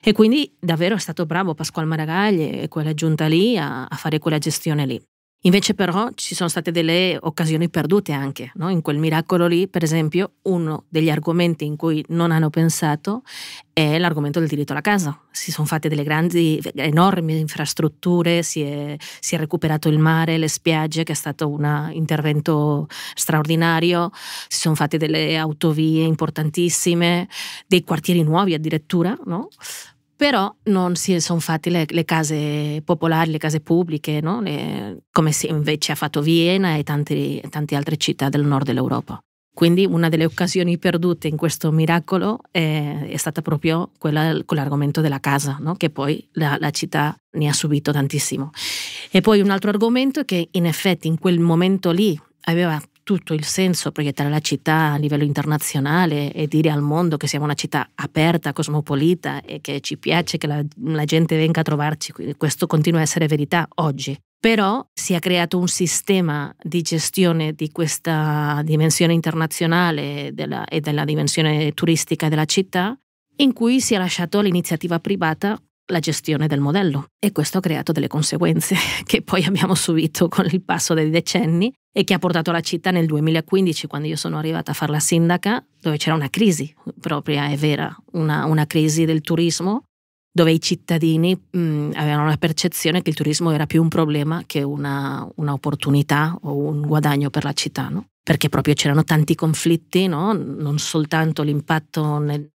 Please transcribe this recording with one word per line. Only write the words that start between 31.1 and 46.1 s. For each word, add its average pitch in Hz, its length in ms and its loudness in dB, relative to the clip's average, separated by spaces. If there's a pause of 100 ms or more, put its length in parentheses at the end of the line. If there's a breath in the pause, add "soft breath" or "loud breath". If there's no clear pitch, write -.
sono 170 200 0
fatte 160 280 -2
le, 170 180 2
le 165 200 0
case 151 760 0
popolari, 165 480 2
le 156 80 -2
case 156 220 -2
pubbliche, 156 600 0
no? 185 180 -2
Le, 147 640 -6 (100)
come 156 180 4
si - 160 -2
invece 151 460 -2
ha - 20 0
fatto 147 280 -2
Vienna 170 540 2
e 151 80 -2
tanti, 143 540 -2 (120)
tante 147 260 -4
altre 143 220 -2
città 139 320 -2
del 143 120 0
nord 143 220 2
dell'Europa. 127 560 -2 (340)
Quindi 175 300 4
una 170 240 2
delle 160 160 2
occasioni 175 540 0
perdute 170 500 0
in 151 80 -2
questo 160 340 -2
miracolo 170 680 2 (100)
è, 151 600 -2
è - 60 -8
stata 156 260 -6
proprio 160 560 0
quella 156 480 0
con 165 100 -2
l'argomento 143 460 0
della 147 180 0
casa, 143 400 0
no? 160 140 -4
Che 156 160 -2
poi 139 420 -4